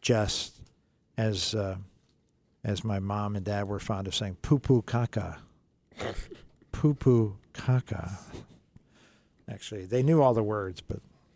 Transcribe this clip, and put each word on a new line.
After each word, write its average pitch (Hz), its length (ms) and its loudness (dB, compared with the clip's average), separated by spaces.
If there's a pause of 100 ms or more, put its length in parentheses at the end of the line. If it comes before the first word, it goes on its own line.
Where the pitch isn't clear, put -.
just - 600 0 (560)
as, 107 360 0
uh, 98 240 -2 (880)
as 101 180 -2
my 101 160 -2
mom 104 380 -2
and 95 80 -6
dad 101 220 -2
were 101 120 -4
fond 98 280 -4
of 92 80 -6
saying, 95 260 -4
"Poo 147 180 2
poo 123 220 4
caca." 107 560 -4 (600)
<laughs> - 760 -10
Poo 147 200 2
poo 117 440 4 (160)
caca. 98 580 -2 (1400)
Actually, 101 360 -10
they 123 180 2
knew 156 180 6
all 131 120 8
the 110 100 4
words, 101 380 -2
but - 180 -8 (360)